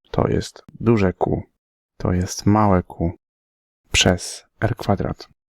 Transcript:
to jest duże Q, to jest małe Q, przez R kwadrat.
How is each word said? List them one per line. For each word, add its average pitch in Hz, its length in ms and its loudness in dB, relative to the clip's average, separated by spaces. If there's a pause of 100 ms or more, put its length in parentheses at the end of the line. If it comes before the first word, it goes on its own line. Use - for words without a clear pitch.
(100)
to - 180 0
jest - 340 -4 (180)
duże 101 320 4
Q, - 300 -2 (540)
to 104 160 0
jest 90 340 -2
małe 101 360 4
Q, - 360 -6 (760)
przez - 540 0 (140)
R 113 160 -2
kwadrat. - 520 -4 (280)